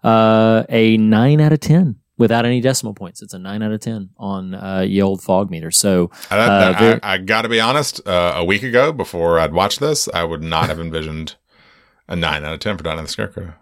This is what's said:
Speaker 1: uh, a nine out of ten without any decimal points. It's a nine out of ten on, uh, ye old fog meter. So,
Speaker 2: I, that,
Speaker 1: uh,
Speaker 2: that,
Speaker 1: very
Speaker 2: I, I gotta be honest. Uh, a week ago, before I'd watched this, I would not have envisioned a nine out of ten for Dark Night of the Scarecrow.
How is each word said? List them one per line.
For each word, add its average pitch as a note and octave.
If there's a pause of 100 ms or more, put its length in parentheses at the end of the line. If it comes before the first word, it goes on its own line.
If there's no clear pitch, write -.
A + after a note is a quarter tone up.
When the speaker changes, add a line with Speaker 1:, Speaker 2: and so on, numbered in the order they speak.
Speaker 1:
uh, A2+
a A2+
nine A2
out D3+
of D3
ten D#3 (220)
without A#2
any B2
decimal A#2+
points. F#2
It's G2+
a F#2
nine G2
out G#2+
of G#2+
ten G#2
on, F#2+
uh, F#2+
ye G2
old G2
fog F#2+
meter. E2+
So, F2+ (180)
Speaker 2:
I, G2+
that, A2+
Speaker 1:
uh, G2+ (120)
Speaker 2:
that, F#2
Speaker 1:
very A2+
Speaker 2:
I, G2+
I F#2+
gotta A2
be A2+
honest. C3+
Uh, F2
a F2
week G2+
ago, C3
before E2+
I'd D#2
watched F#2+
this, D3
I E2+
would D#2+
not D#2+
have D#2+
envisioned D#2+ (760)
a F2+
nine D2+
out D2+
of D#2
ten G2+
for D#2
Dark E2
Night D#2+
of D2+
the -
Scarecrow. G2